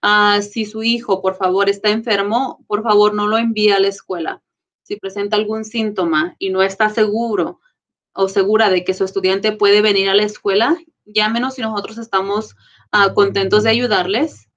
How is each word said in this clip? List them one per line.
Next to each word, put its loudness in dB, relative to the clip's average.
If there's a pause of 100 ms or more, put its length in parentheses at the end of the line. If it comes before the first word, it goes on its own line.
Ah, 2
si -6
su -10
hijo, 0
por 0
favor, 0
está 0
enfermo, -2
por -2
favor, 4
no -2
lo 0
envíe 2
a 2
la 4
escuela. -6 (440)
Si -8
presenta -4
algún -2
síntoma -2
y -4
no 0
está 0
seguro -2 (520)
o 0
segura 2
de 0
que -2
su -4
estudiante -2
puede 4
venir 2
a 0
la 2
escuela, 0 (280)
llámenos -2
y -6
nosotros -8
estamos, -4 (380)
ah, 4
contentos 2
de 2
ayudarles. -2